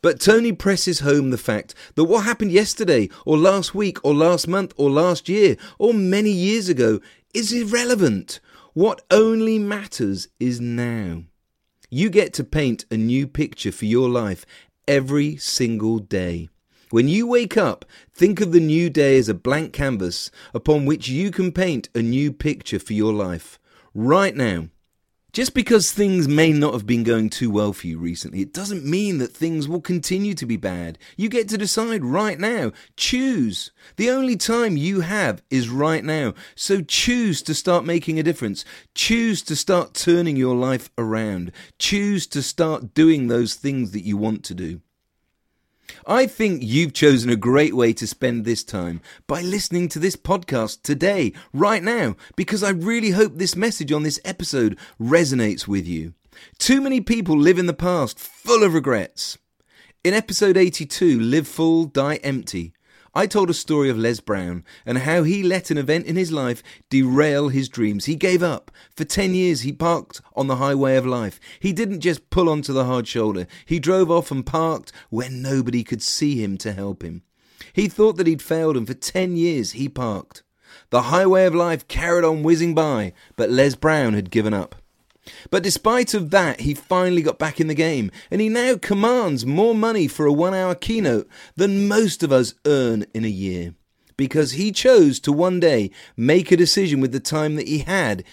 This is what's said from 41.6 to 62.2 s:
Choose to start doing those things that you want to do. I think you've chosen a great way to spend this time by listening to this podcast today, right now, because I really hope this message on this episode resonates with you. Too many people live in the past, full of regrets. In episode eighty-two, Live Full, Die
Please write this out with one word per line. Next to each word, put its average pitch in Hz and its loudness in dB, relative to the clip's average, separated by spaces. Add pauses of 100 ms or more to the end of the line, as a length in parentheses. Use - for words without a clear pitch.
Choose 202 -2
to 143 -6
start 156 -4
doing 151 4
those 117 0
things 131 -4
that 95 -8
you 104 -2
want 107 -2
to - -12
do. 87 -10 (1300)
I 254 4
think 185 -2
you've 135 0
chosen 131 4
a 120 4
great 123 2
way 117 4
to 113 -6
spend 120 -4
this 113 -4
time 87 -8 (260)
by 170 -6
listening 180 -4
to 151 -8
this 180 -2
podcast 151 -4
today, 151 0 (220)
right 185 0
now, 196 -2 (200)
because 190 -2
I 202 0
really 208 0
hope 196 2
this 170 -4
message 175 -4
on 151 0
this 151 -4
episode 139 -2 (200)
resonates 123 0
with 98 -2
you. 85 -8 (420)
Too 269 2
many 262 -2
people 185 0
live 170 6
in 180 0
the 165 -2
past, 165 -2
full - 0
of 180 4
regrets. 127 -2 (640)
In 185 2
episode 202 2
eighty-two, 165 2
Live 131 0
Full, 165 0
Die 143 -2